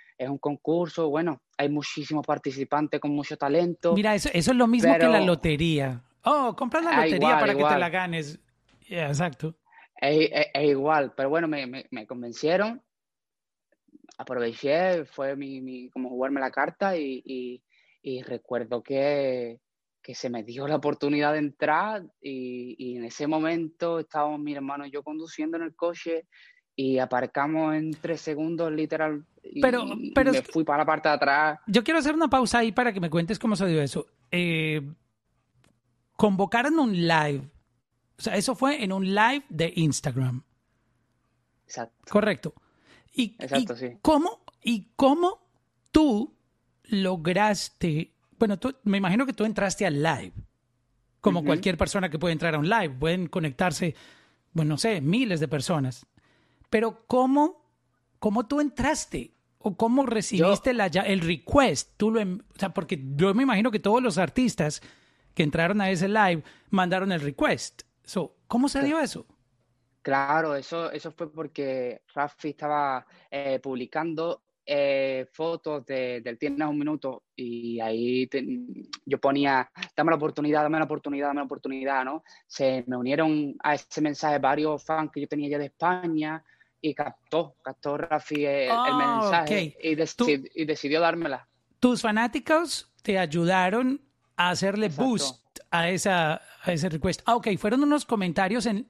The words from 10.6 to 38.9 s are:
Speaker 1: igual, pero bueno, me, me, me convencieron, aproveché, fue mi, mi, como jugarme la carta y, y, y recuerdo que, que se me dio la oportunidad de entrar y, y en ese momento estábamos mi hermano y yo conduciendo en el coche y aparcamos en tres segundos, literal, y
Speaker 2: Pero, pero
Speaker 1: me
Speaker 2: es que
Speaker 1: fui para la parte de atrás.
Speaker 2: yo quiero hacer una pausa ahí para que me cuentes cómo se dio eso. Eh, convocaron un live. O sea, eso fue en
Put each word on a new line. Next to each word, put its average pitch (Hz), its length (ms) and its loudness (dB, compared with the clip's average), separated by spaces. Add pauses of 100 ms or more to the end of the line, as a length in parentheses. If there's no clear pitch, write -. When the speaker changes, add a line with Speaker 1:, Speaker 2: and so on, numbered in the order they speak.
Speaker 1:
igual, 143 460 2
pero 135 140 -2
bueno, 165 200 0
me, 143 180 -4
me, 131 240 -12
me 110 160 -12
convencieron, 156 760 -2 (1400)
aproveché, 139 880 -2
fue 139 300 -6
mi, 135 260 -10
mi, 127 280 -12
como 127 200 -8
jugarme 131 300 -4
la 131 120 -4
carta 170 460 -2
y, 135 280 -6
y, 127 360 -10 (400)
y 127 220 -8
recuerdo 120 600 -6
que, 135 760 -2 (420)
que - 140 -16
se 131 140 -6
me 113 140 -8
dio 127 240 -10
la 151 100 0
oportunidad 147 560 0
de 156 60 0
entrar 160 640 0 (180)
y, 127 560 -10
y 123 200 -8
en 117 80 -8
ese 143 220 -6
momento 165 720 -2
estábamos 151 400 -4
mi 147 140 -6
hermano 143 320 -8
y 139 60 -18
yo 143 120 -8
conduciendo 156 540 -8
en 165 60 -6
el 160 120 -10
coche 170 500 -6 (500)
y 131 220 0
aparcamos 143 800 0
en 156 160 -2
tres 160 300 -6
segundos, 160 500 -4
literal, 156 540 -2 (180)
y - 180 -10
Speaker 2:
Pero, 247 240 2 (300)
pero 262 160 4
Speaker 1:
me - 80 2
Speaker 2:
es - 60 -2
que - 60 -20
Speaker 1:
fui 160 120 0
para 151 160 0
la 151 60 2
parte 156 240 2
de 147 60 4
atrás. 147 520 2
Speaker 2:
yo 214 160 4
quiero 320 160 0
hacer 294 160 0
una 320 140 2
pausa 240 300 2
ahí 226 120 0
para 240 220 0
que 190 80 -6
me 170 80 -2
cuentes 170 300 -2
cómo 220 160 0
se 185 120 0
dio 160 140 2
eso. 143 240 -4 (260)
Eh, 160 500 0 (1300)
convocaron 226 640 2
un 233 140 2 (140)
live. 147 420 2 (680)
O - 40 -20
sea, 214 140 -2
eso 208 200 0
fue 277 280 0
en 190 80 -2